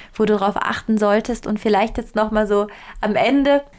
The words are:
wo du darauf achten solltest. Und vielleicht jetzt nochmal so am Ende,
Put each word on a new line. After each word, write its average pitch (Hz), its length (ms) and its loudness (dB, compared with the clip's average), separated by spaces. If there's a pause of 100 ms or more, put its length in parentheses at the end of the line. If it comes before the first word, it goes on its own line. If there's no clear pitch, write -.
(140)
wo 220 100 0
du 214 120 4
darauf 196 200 -2
achten - 420 -2
solltest. 214 480 0
Und 214 140 -4
vielleicht 214 380 0
jetzt - 180 -10
nochmal 214 300 0
so 202 220 0 (320)
am 214 160 -2
Ende, 277 460 2 (160)